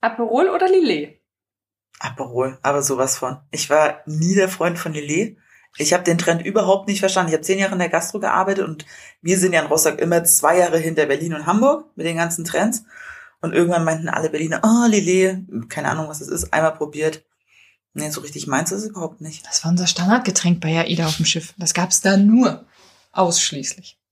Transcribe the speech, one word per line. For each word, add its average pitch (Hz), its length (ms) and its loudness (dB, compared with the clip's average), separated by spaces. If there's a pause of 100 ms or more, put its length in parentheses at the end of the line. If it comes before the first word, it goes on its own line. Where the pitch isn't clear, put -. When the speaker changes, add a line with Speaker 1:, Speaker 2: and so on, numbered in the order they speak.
Speaker 1:
Aperol 240 500 0
oder 370 180 0
Lillet? 226 520 2 (760)
Speaker 2:
Aperol, 127 640 -4
aber 143 200 0
sowas 131 340 0
von. 131 220 -6 (120)
Ich - 200 -6
war 151 360 2
nie 160 280 0
der 190 160 4
Freund 170 280 -2
von 160 140 -8
Lillet. 151 460 -4 (400)
Ich 151 140 0
hab 180 120 2
den 170 140 2
Trend 170 260 0
überhaupt 196 440 0
nicht 196 120 -2
verstanden. 190 300 0
Ich 160 60 0
hab 156 80 -2
zehn 190 140 0
Jahre 196 140 0
in 190 60 -4
der 175 100 0
Gastro 170 320 -2
gearbeitet 190 460 0
und 156 200 -12 (360)
wir 180 160 0
sind 185 140 2
ja 165 100 2
in 156 40 -4
Rostock 151 320 2
immer 170 260 2
zwei 165 340 4
Jahre 170 200 4
hinter 156 280 0
Berlin 156 280 -2
und 151 120 -6
Hamburg 262 400 2 (100)
mit 165 100 -6
den 170 100 -2
ganzen 165 280 -4
Trends. 185 400 -2 (560)
Und - 140 -8
irgendwann 170 300 2
meinten 160 240 -2
alle 160 220 -2
Berliner, 156 340 -4
„Oh, 233 240 6
Lillet, 185 560 2 (240)
keine 139 220 -6
Ahnung, 156 180 -4
was 147 120 -12
das 151 80 -14
ist, - 240 -6
einmal 156 220 2
probiert.“ 156 500 -6 (680)
Nee, 151 180 -8
so 147 100 -8
richtig - 260 -12
meins 151 260 -2
ist 202 120 -6
es 214 60 -8
überhaupt 175 320 -10
nicht. 156 240 -16
Speaker 1:
Das - 180 -4
war 165 60 0
unser 180 160 2
Standardgetränk 185 760 0
bei 160 180 -2
Aida 165 280 0
auf 156 100 -2
dem 165 80 0
Schiff. - 320 -4
Das 170 160 -4
gab's - 300 0
da 196 160 4
nur. 208 480 4 (460)
Ausschließlich. - 840 -2 (140)